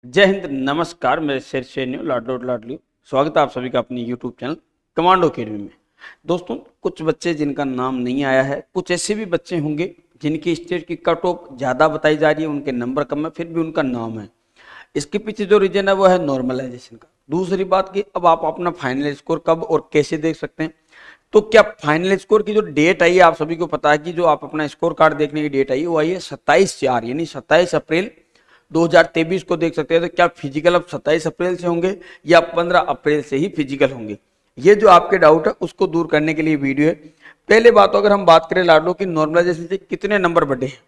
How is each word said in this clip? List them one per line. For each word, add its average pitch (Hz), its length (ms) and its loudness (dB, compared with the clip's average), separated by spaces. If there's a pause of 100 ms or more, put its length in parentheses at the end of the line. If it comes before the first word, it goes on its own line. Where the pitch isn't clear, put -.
जय 135 200 2
हिंद, 190 220 0 (160)
नमस्कार, 147 580 -2
मेरे 139 200 -4
शेर 131 240 -8
शेरनियो, 131 380 -8
लाडलो 127 360 -6
लाडलियो। 120 400 -8 (320)
स्वागत 151 260 0
है 156 60 4
आप 139 80 0
सभी 127 200 -8
का 127 80 -2
अपने 123 260 -6
YouTube 120 280 -8
चैनल 139 240 -10 (400)
कमांडो 175 320 2
अकेडमी 110 300 -8
में। 101 120 -12 (560)
दोस्तों, 175 300 -6 (260)
कुछ 180 200 -6
बच्चे 160 320 -4
जिनका 143 300 -4
नाम 131 320 -6
नहीं 123 280 -4
आया 131 180 2
है, 139 180 -4 (140)
कुछ 180 160 -6
ऐसे 180 240 -4
भी 214 120 -8
बच्चे 175 320 -4
होंगे 151 320 -4 (320)
जिनकी 156 320 -4
स्टेट 170 320 -8
की 170 120 -8
कट 170 260 -2
ऑफ 175 280 -4
ज़्यादा 127 360 0
बताई 156 280 0
जा 151 140 2
रही 156 120 -2
है, 160 80 -4
उनके 143 220 -6
नंबर 127 320 -4
कम 147 200 -6
है, 160 60 -8
फिर 170 160 -12
भी 165 140 -6
उनका 160 220 -4
नाम 117 360 -6
है। 101 100 -14 (680)
इसके 151 240 -6
पीछे 208 240 -8
जो 202 140 4
रीजन 196 300 0
है 196 60 2
वो 190 120 2
है 180 180 4
नॉर्मलाइजेशन 127 720 -6
का। - 120 -20 (220)
दूसरी 185 360 -2
बात 185 280 0
कि 202 100 -4 (120)
अब 175 100 0
आप 165 180 2
अपना 175 280 -4
फाइनल 143 420 -4
स्कोर 160 320 -6
कब 165 160 0
और 156 300 -2
कैसे 151 260 0
देख 156 180 -4
सकते - 280 -10
हैं, 156 100 -10 (600)
तो 214 80 8
क्या 214 200 6
फाइनल 170 540 0
स्कोर 208 260 0
की 208 120 -6
जो 214 80 4
डेट 170 400 2
आई 170 120 4
है, 185 60 6
आप 165 160 6
सभी 160 200 -4
को 170 120 -4
पता 147 240 0
है 151 60 2
कि 160 140 -8
जो 170 140 -4
आप 147 180 0
अपना 151 220 -6
स्कोर 165 280 -4
कार्ड 156 220 4
देखने 151 260 -2
की 151 60 -4
डेट 135 240 -2
आई 131 80 -2
है, 165 60 -4
वो 165 120 -2
आई 156 120 0
है 185 100 -4
सत्ताईस 156 600 0
चार, 123 240 0
यानी 143 220 -6
सत्ताईस 165 480 0
अप्रैल 165 360 -2 (600)
दो 165 120 2
हज़ार 165 220 6
तेईस 165 360 -2
को 175 140 -4
देख 165 180 -2
सकते 160 200 -4
हैं। 170 80 2
तो 175 60 -6
क्या 175 200 0
फिजिकल 156 460 -2
अब 175 120 0
सत्ताईस 156 400 -2
अप्रैल 180 300 -4
से 175 100 -8
होंगे 175 280 -2 (320)
या 165 160 6
पन्द्रह 170 380 -2
अप्रैल 147 420 -2
से 135 140 -6
ही 160 120 0
फिजिकल 139 420 -2
होंगे, 107 260 -12 (420)
ये 170 160 6
जो 208 140 4
आपके 185 300 6
डाउट 160 280 6
है 214 140 0
उसको 180 260 -4
दूर 165 200 -2
करने 156 280 0
के 160 80 -4
लिए 156 140 0
वीडियो 139 320 0
है। 170 60 0 (540)
पहले 233 220 8
बात 202 220 6
तो 202 60 0
अगर 202 140 4
हम 196 140 0
बात 160 240 6
करें 180 140 0
लाडलो 165 280 4
की 190 140 -4
नॉर्मलाइजेशन 170 600 0
से 190 120 -6
कितने 202 400 -4
नंबर 175 280 2
बढ़े 131 200 -4
हैं - 220 -12